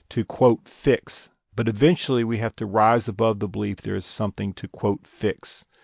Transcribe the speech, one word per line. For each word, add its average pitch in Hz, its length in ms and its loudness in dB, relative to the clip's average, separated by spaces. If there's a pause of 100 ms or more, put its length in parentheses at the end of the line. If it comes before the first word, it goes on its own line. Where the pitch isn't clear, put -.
to, 113 160 -2
quote, - 420 2
"fix," - 640 -2 (260)
but 113 140 -2
eventually 123 560 2
we 113 140 -2
have 113 180 -4
to 113 80 -6
rise 110 420 4
above 110 320 0
the 104 80 -4
belief 98 300 -4
there 101 180 -6
is 98 100 -6
something 101 500 -6
to, - 120 -12
quote, - 400 -4
"fix." - 560 -6 (200)